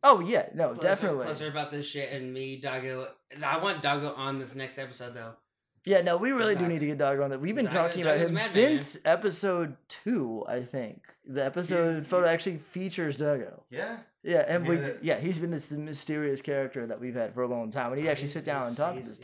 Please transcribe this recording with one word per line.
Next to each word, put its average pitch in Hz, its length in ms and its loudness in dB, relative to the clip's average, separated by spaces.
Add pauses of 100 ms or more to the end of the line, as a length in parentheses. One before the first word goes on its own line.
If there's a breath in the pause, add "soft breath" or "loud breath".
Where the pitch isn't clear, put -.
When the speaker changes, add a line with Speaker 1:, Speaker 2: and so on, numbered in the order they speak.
Speaker 1:
Oh, 247 140 10
yeah. 180 340 2
No, 160 140 2
Speaker 2:
Closer, 120 140 -4
Speaker 1:
definitely. 180 420 2
Speaker 2:
closer 151 240 -4
about 147 240 -4
this 143 140 -6
shit, 139 260 -6
and 131 200 -8
me, 135 280 -8
Doggo. 131 480 -6 (340)
I 147 140 2
want 170 240 0
Doggo 143 340 0
on 135 240 -4
this 131 160 -10
next 131 220 -10
episode, 123 380 -12
though. 113 180 -12 (540)
Speaker 1:
Yeah, 185 160 6
no, 175 160 2
we 240 140 2
really 220 220 4
do 180 60 0
Speaker 2:
Dog-, 175 100 2
Speaker 1:
need 165 100 0
to 147 60 0
get 147 120 -2
Doggo 139 260 2
on 139 60 -2
that. 135 100 -4
We've 180 140 -2
been 254 120 2
Speaker 2:
Doggo, 165 120 0 (100)
Speaker 1:
talking 175 140 -2
about 151 160 4
Speaker 2:
Doggo's 170 100 4
Speaker 1:
him 170 80 0
Speaker 2:
a - 20 2
madman, 220 240 4 (100)
man. 294 80 2
Speaker 1:
since - 260 2
episode 175 720 2 (120)
two, 127 580 -2
I 123 140 -2
think. 120 420 -8 (240)
The 135 180 -2
episode 165 560 2
Speaker 3:
He's, 147 60 -8
Speaker 1:
photo 180 200 4
Speaker 3:
he 165 80 6
Speaker 1:
actually 165 240 -2
features 175 580 -4
Doggo. 139 540 -2
Speaker 3:
Yeah. 202 260 -6 (260)
Speaker 1:
Yeah, 160 240 4
and 170 180 0
Speaker 3:
He 160 60 0
Speaker 1:
we, 170 60 4
Speaker 3:
had 147 120 0
a - 120 -6
Speaker 1:
yeah, 147 200 0
he's 165 180 -2
been 170 120 -4
this 156 200 -4
mysterious 151 720 -4
character 135 440 -2
that 113 140 -6
we've 123 140 -6
had 113 180 -2
for 123 100 -2
a 123 40 0
long 117 240 -2
time. 120 200 -2
We 131 80 -2
need 147 60 -2
to 160 60 2
actually 139 140 0
Speaker 2:
He's, 143 100 -4
Speaker 1:
sit 160 100 -6
down 143 180 -2
and 120 100 -4
Speaker 2:
he's, 120 40 -6
Speaker 1:
talk 160 180 0
to - 60 -8
Speaker 2:
he's, 117 80 -12
Speaker 1:
this 107 160 -12